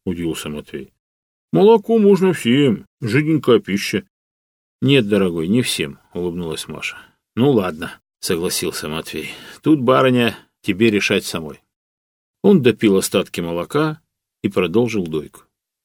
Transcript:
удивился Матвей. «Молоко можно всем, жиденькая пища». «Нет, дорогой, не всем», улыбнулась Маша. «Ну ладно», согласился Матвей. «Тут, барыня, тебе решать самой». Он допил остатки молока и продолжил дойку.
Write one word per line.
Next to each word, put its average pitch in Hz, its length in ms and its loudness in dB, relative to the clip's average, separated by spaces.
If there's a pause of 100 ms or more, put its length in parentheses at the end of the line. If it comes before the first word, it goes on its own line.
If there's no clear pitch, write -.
удивился 85 440 -6
Матвей. 73 440 -14 (600)
«Молоко 220 460 4
можно 190 360 4
всем, 123 520 2 (140)
жиденькая 135 580 2
пища». 98 460 -4 (800)
«Нет, 131 260 4
дорогой, 90 400 0
не 120 140 2
всем», 71 360 -6 (160)
улыбнулась 87 540 -8
Маша. - 280 -12 (400)
«Ну 139 160 4
ладно», 90 480 -4 (200)
согласился 85 680 -6
Матвей. 78 420 -10 (320)
«Тут, 147 180 2
барыня, 127 580 2 (240)
тебе 107 280 2
решать 101 340 0
самой». 78 360 -10 (840)
Он 196 200 4
допил 107 340 2
остатки 92 460 -4
молока 87 580 -6 (420)
и 107 60 -4
продолжил 98 580 -2
дойку. 78 360 -10 (420)